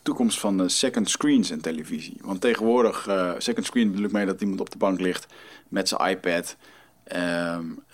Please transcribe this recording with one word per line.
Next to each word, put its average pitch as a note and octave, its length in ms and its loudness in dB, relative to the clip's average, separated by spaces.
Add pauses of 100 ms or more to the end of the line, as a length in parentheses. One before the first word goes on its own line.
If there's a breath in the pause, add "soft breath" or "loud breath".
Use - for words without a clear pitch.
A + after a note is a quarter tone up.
toekomst B2 380 0
van G2 180 0
de F2+ 100 2
second A#2+ 420 0
screens C#3 400 4
en D#2 100 -6
televisie? D#2+ 640 -6
Want F#2+ 180 -6
tegenwoordig, A2+ 680 4
eh, F#2 320 2
second A2+ 280 -2
screen A2+ 240 2
bedoel G2+ 160 -2
ik F#2+ 60 -2
mee G2+ 140 0
dat F#2+ 140 -2
iemand F#2+ 200 -2
op - 100 -6
de - 80 -16
bank F#2+ 220 2
ligt F2+ 260 -2 (420 loud breath)
met F#2+ 200 -2
zijn F2+ 220 0
iPad. F2+ 460 -2 (480 soft breath)
Ehm, E2+ 600 -2 (300)